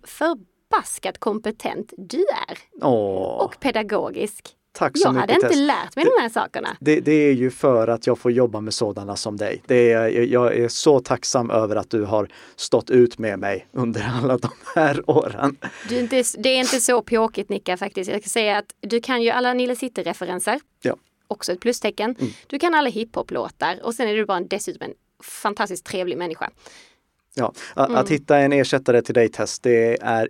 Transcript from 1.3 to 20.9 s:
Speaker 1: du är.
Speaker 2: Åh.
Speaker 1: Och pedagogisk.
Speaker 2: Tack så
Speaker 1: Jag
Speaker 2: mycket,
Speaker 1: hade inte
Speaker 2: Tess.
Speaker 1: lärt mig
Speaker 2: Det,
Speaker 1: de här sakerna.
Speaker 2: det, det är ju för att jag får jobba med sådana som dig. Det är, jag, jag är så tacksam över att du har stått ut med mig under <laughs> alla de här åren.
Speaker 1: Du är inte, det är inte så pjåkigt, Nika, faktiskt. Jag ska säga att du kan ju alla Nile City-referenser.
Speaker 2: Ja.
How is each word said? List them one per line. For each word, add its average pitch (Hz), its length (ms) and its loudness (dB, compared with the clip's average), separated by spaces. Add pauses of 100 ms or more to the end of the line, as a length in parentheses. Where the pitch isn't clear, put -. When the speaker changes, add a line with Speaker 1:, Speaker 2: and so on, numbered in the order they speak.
Speaker 1:
du 190 200 -10 (300)
är. - 100 -14 (240)
Speaker 2:
Åh. 98 600 0
Speaker 1:
Och - 160 -10
pedagogisk. 214 880 -4 (240)
Speaker 2:
Tack 165 260 -2
så 392 80 4
Speaker 1:
Jag - 80 2
Speaker 2:
mycket, - 60 2
Speaker 1:
hade 202 140 2
inte 370 140 4
Speaker 2:
Tess. 330 80 4
Speaker 1:
lärt 277 400 0
mig 294 80 0
Speaker 2:
Det, 480 120 6
Speaker 1:
de 302 60 4
här 233 60 -2
sakerna. - 520 -6
Speaker 2:
det, 151 200 4
det 151 120 2
är 147 200 6
ju 127 180 2
för 120 380 2
att 117 180 0
jag 123 120 2
får 123 140 0
jobba 117 280 2
med 107 140 -6
sådana 101 420 -4
som 104 200 -6
dig. 101 300 -6
Det 120 260 6
är, 113 160 2
jag, 120 180 2
jag 120 300 2
är 120 120 0
så 135 320 4
tacksam 123 500 -2
över 107 260 0
att 95 140 -6
du 110 140 0
har 101 240 -2 (280)
stått - 340 -2
ut 123 280 6
med 107 200 -4
mig 98 340 -4
under 117 440 -4
<laughs> 120 60 -4
alla 131 160 2
de - 100 -4 (260)
här 151 360 2
åren. 139 460 2 (320)
Speaker 1:
Du 233 80 -2
är 247 40 0
inte, 247 220 0 (160)
det 220 100 0
är 262 120 2
inte 254 200 0
så 240 220 2
pjåkigt, 226 460 -2
Nika, 196 280 -4
faktiskt. 190 340 -6
Jag 202 100 -2
ska 202 80 -14
säga 208 300 0
att - 220 -8
du 226 200 -2
kan 240 220 0
ju 233 80 2
alla 247 240 0
Nile 247 220 0
City-referenser. 180 840 -6 (220)
Speaker 2:
Ja. - 140 -2 (340)